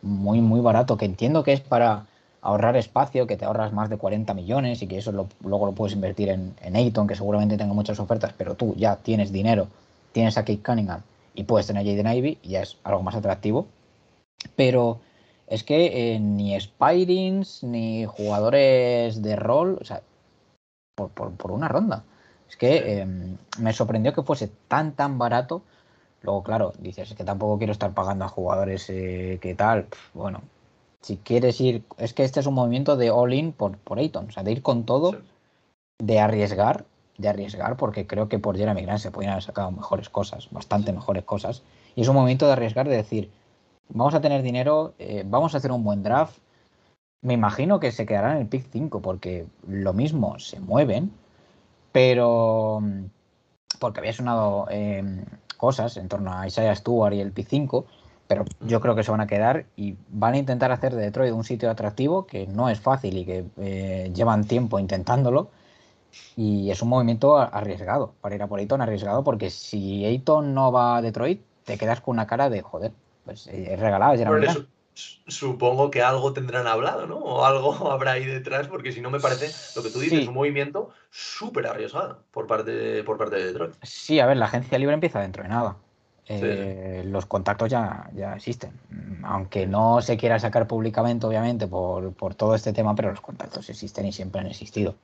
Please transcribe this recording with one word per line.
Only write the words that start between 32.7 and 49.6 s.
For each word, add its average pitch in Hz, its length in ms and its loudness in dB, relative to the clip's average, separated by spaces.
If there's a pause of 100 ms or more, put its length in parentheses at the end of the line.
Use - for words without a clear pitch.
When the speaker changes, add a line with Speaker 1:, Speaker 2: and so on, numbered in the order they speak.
Speaker 1:
de 120 140 4
all 123 220 4
in 151 200 0
por, 101 260 -4
por 104 200 -8
Ayton, 139 300 -2
o 110 40 -14
sea, 98 100 -10
de 104 100 0
ir 127 100 -4
con 120 220 0
todo, 151 280 2
Speaker 2:
Sí. 202 60 -8 (840)
Speaker 1:
de 110 200 4
arriesgar, 107 640 2 (320)
de 104 120 -2
arriesgar, 101 500 -4
porque 104 280 -4
creo 107 220 -2
que 110 100 0
por 101 200 -2
Jeremy 104 240 0
Grant 101 180 -2
se - 100 -8
podían 98 220 -4
haber 95 120 -4
sacado 95 260 -6
mejores - 400 -6
cosas, - 400 -6
bastante 104 400 -2
Speaker 2:
Sí. 92 60 -2
Speaker 1:
mejores 95 280 -4
cosas. - 380 -6 (320)
Y 123 80 0
es 113 60 4
un 135 80 6
movimiento 131 300 6
de 143 60 8
arriesgar, 123 360 0
de 135 80 2
decir, 107 340 -2 (580)
"Vamos 127 260 2
a 156 60 4
tener 143 220 2
dinero, 127 560 2
eh, 104 280 -6
vamos 139 280 2
a 185 40 2
hacer 131 140 -2
un 120 120 0
buen 104 180 0
draft". 123 360 2 (840)
Me 127 120 0
imagino 123 460 2
que 131 120 0
se 113 120 -4
quedará 107 280 0
en 156 100 0
el 107 40 -4
pick 131 240 -4
cinco, 120 300 -4
porque 90 460 -6 (200)